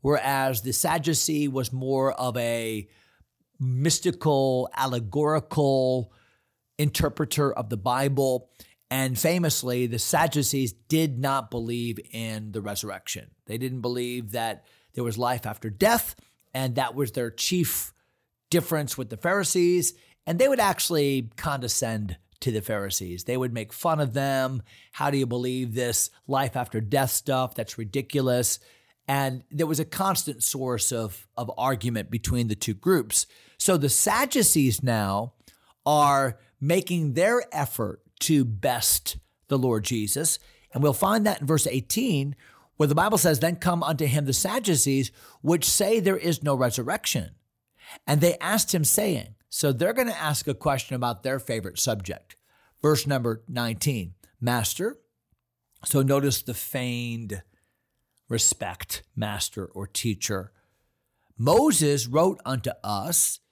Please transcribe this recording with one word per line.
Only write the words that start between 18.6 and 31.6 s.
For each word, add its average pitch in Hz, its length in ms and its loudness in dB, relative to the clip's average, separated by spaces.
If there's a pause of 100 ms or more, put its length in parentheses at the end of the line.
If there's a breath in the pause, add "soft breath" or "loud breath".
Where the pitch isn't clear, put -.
with 120 120 -8
the 110 80 -10
Pharisees. 180 760 2 (320 soft breath)
And 170 140 -2
they 262 80 6
would 262 140 2
actually 143 760 2
condescend 113 800 -2 (220)
to 127 120 -2
the 107 100 0
Pharisees. 98 640 -4
They 123 100 -2
would 127 160 -2
make 113 220 -8
fun 160 260 0
of 135 140 0
them. 135 480 0 (320 loud breath)
"How 143 160 -2
do 139 80 2
you 135 80 2
believe 123 480 -2
this 120 380 0 (160 soft breath)
life 135 280 0
after 123 240 -4
death 123 320 2
stuff? 131 440 -2
That's - 240 -8
ridiculous." 123 800 0 (460 soft breath)
And 135 440 0
there 156 180 0
was 151 140 0
a 151 40 -2
constant 160 580 -2
source 127 500 -2
of, 110 420 -6
of 120 220 -6
argument 117 540 -2